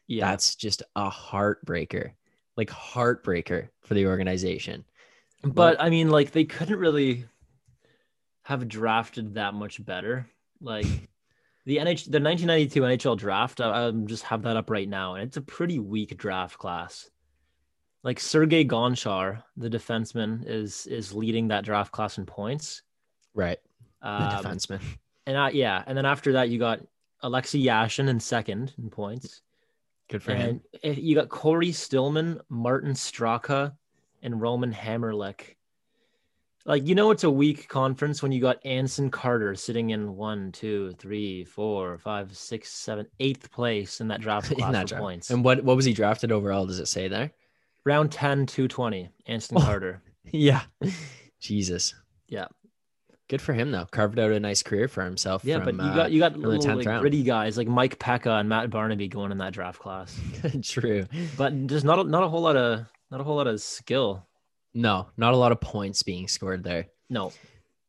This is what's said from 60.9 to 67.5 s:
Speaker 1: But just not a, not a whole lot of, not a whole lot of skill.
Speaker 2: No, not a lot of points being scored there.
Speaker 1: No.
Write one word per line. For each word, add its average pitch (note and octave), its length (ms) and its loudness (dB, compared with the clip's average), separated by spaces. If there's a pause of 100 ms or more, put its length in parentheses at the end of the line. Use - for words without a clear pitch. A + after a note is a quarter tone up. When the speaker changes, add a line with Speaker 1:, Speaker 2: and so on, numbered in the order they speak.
Speaker 1:
But C#3 300 0
just C#3 180 0
not E3 140 6
a, F#3+ 60 2
not D#3+ 180 2
a F3+ 60 2
whole E3 140 -2
lot D#3+ 140 6
of, A#2 300 2 (240)
not C3 100 -8
a C#3 40 -6
whole D3+ 100 -2
lot C#3+ 140 0
of G#2+ 120 -2
skill. G#2+ 640 -2 (500)
Speaker 2:
No, G2+ 420 2
not A#2 180 6
a - 20 6
lot B2 140 6
of A#2+ 100 2
points G2+ 440 -4
being F#2 240 -6
scored F#2 340 -4
there. F2 240 -4 (240)
Speaker 1:
No. G2+ 220 -4 (560)